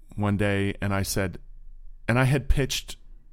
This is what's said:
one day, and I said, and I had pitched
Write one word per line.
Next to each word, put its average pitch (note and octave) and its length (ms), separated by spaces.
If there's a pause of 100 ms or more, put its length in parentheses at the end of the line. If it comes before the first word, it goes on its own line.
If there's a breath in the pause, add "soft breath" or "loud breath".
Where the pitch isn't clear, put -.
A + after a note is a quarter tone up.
(160)
one G#2 200
day, G2 460
and G2+ 100
I G2 100
said, F#2+ 360 (680)
and A#2 100
I C3 60
had B2 240
pitched - 480 (360)